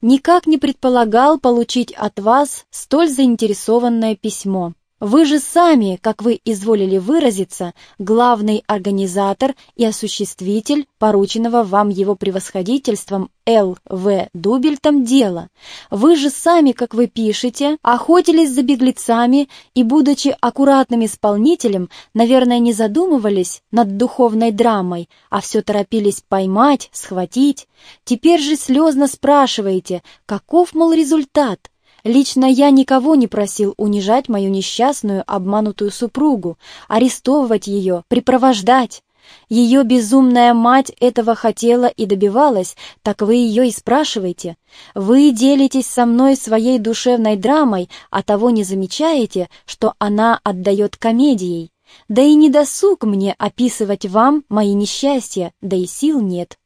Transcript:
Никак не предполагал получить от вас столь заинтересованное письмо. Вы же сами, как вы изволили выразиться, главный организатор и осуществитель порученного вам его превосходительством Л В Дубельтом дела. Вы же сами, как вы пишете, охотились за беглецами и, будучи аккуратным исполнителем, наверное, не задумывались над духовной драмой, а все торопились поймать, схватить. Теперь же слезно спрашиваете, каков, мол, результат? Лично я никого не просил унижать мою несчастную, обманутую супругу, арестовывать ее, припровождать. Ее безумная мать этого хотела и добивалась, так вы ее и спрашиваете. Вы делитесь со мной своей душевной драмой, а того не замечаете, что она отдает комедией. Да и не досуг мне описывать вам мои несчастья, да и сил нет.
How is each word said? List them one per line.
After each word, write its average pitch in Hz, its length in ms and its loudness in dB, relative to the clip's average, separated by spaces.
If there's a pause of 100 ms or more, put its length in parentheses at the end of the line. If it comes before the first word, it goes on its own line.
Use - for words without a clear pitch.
Никак 277 460 2
не 311 100 2
предполагал 254 800 0
получить 240 540 -2
от - 260 -8
вас 247 520 0
столь 320 380 -2
заинтересованное 233 1080 0
письмо. 190 560 -8 (280)
Вы 254 260 2
же 294 120 0
сами, 269 640 0
как 220 220 -6
вы 226 240 -2
изволили 202 500 -2
выразиться, 196 760 -2 (240)
главный 214 680 0
организатор 196 880 -2 (220)
и 240 80 0
осуществитель 214 1000 -4 (120)
порученного 226 640 0
вам 202 280 0
его 196 240 -2
превосходительством 196 1120 -4 (160)
Л 202 400 2
В 190 480 -4
Дубельтом 262 720 0
дела. 208 440 0 (420)
Вы 277 260 4
же 277 140 0
сами, 320 420 2
как 233 220 -6
вы 233 120 0
пишете, 233 760 -4
охотились 320 680 2
за 262 100 -2
беглецами 254 880 0 (240)
и, 254 80 2
будучи 269 580 2
аккуратным 262 640 2
исполнителем, 208 840 -2 (240)
наверное, 240 460 2
не 233 120 2
задумывались 214 920 -2 (100)
над 202 260 0
духовной 233 540 0
драмой, 196 580 -2 (180)
а 196 140 -4
все - 180 -4
торопились 208 640 -2
поймать, 202 680 0
схватить. 240 760 -4 (360)
Теперь 320 360 2
же 294 160 -2
слезно 285 520 0
спрашиваете, 202 960 0 (220)
каков, 330 480 -2
мол, 330 200 2
результат? 294 760 0 (380)
Лично 262 380 2
я 262 240 4
никого 269 460 4
не 247 140 2
просил 202 500 -4
унижать 208 500 -2
мою 196 220 -2
несчастную, 202 760 -4
обманутую 202 640 -4
супругу, 233 680 -4 (280)
арестовывать 240 800 0
ее, 185 420 -4
припровождать. 247 960 0 (460)
Ее 240 360 2
безумная 240 680 4
мать 240 480 2
этого 233 340 0
хотела 233 520 0
и - 180 -2
добивалась, 202 720 0 (240)
так 208 220 -4
вы 214 140 0
ее 233 260 0
и 247 80 2
спрашиваете. 196 880 -4 (360)
Вы 247 360 4
делитесь 269 560 2
со - 180 -2
мной 254 320 2
своей 226 420 0
душевной 220 580 0
драмой, 220 520 0 (220)
а 196 120 -4
того 208 280 0
не 220 140 0
замечаете, 196 840 -4 (160)
что - 340 -4
она 208 460 0
отдает 202 540 -2
комедией. 220 720 0 (400)
Да 220 100 2
и 294 140 6
не 302 160 6
досуг 294 540 0
мне 196 340 -2
описывать 208 640 -4
вам 240 460 0
мои 208 240 0
несчастья, 208 880 -4
да 190 120 -6
и 180 120 -2
сил 294 340 -2
нет. 180 460 -6